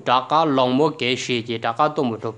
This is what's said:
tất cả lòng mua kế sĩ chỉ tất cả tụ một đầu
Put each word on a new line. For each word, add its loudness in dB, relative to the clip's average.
tất 4
cả 2
lòng 2
mua 4
kế -2
sĩ -2
chỉ -6
tất -4
cả 4
tụ -4
một -2
đầu -6